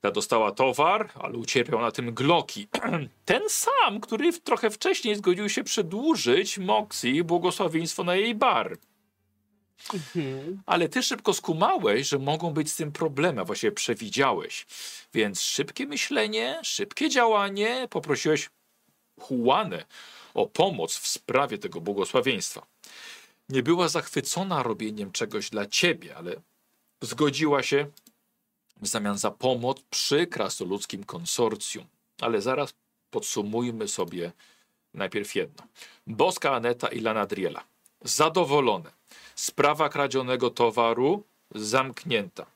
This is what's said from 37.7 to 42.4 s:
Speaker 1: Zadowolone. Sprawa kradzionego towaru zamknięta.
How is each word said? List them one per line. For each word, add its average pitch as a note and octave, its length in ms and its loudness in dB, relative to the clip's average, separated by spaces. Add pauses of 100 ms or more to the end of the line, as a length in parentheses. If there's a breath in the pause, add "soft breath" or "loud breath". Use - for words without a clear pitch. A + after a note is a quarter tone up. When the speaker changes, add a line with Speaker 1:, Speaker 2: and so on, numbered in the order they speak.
Speaker 1:
Zadowolone. C#3+ 840 2 (440 loud breath)
Sprawa D3 540 2
kradzionego B2+ 640 0
towaru A#2+ 720 2 (300)
zamknięta. A2 1000 -2